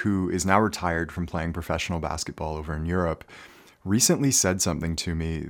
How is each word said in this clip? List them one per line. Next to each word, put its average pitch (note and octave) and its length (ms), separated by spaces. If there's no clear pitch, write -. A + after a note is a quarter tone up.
who F#2+ 280
is E2+ 140
now F#2+ 160
retired E2+ 520
from E2+ 160
playing E2 260
professional E2+ 460
basketball D#2 580
over D2+ 180
in D#2 120
Europe E2+ 360
recently C3+ 480
said F#2+ 280
something E2 360
to E2+ 180
me D#2+ 360